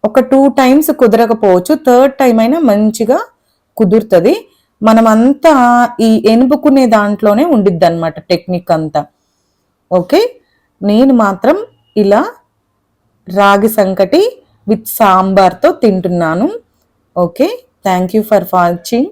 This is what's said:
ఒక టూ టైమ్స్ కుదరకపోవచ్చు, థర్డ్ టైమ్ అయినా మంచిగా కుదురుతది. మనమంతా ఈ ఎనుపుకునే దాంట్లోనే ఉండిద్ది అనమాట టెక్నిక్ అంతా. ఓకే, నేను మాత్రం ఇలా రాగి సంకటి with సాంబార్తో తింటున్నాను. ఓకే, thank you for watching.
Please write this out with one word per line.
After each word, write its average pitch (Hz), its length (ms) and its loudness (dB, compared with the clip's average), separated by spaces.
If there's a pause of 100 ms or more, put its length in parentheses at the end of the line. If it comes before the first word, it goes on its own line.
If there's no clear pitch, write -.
ఒక 220 140 0 (120)
టూ 269 120 2 (180)
టైమ్స్ 277 320 2 (100)
కుదరకపోవచ్చు, 220 720 0 (160)
థర్డ్ 262 340 2
టైమ్ 233 240 2
అయినా 302 140 -2 (120)
మంచిగా 214 480 -2 (560)
కుదురుతది. 208 600 0 (520)
మనమంతా 226 640 2 (560)
ఈ - 20 2 (240)
ఎనుపుకునే 269 600 2
దాంట్లోనే 208 500 0 (120)
ఉండిద్ది 190 340 0
అనమాట 165 280 -4 (140)
టెక్నిక్ 180 460 -6
అంతా. 156 240 -6 (880)
ఓకే, 185 300 0 (600)
నేను 220 320 2 (100)
మాత్రం 202 340 -2 (460)
ఇలా 202 200 2 (1040)
రాగి 202 500 2
సంకటి 190 440 0 (480)
with 220 160 -4 (120)
సాంబార్తో 190 720 0 (120)
తింటున్నాను. 180 640 -2 (680)
ఓకే, 180 320 -2 (380)
thank 185 300 -2
you 214 140 0
for 202 100 2 (140)
watching. 175 580 -2